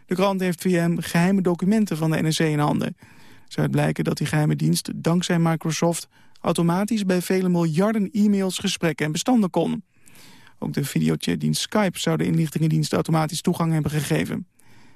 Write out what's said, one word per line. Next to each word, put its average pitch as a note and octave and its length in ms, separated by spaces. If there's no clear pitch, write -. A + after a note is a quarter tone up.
De F#3 80
krant G3 240
heeft F#3 220
via F3+ 200
hem E3+ 200
geheime F#3 400
documenten F3+ 560
van D#3+ 140
de D#3 100
N D#3 100
S D3+ 80
A E3 40
in D3+ 160
handen. D3 380
Zou - 140
het D3 140
blijken D3+ 280
dat D#3 140
die D3+ 100
geheime D3+ 280
dienst D#3 400
dankzij E3+ 440
Microsoft... E3 680
automatisch F#3 640
bij F3+ 160
vele F#3+ 280
miljarden F3+ 600
e-mails, G3 460
gesprekken E3 480
en D#3 60
bestanden G3 380
kon. D#3+ 340
Ook D3 140
de C#3+ 100
videochatdienst D#3 760
Skype G3+ 380
zou D#3+ 180
de D3+ 80
inlichtingendienst... D#3+ 680
automatisch D#3+ 480
toegang E3+ 300
hebben D3+ 200
gegeven. - 560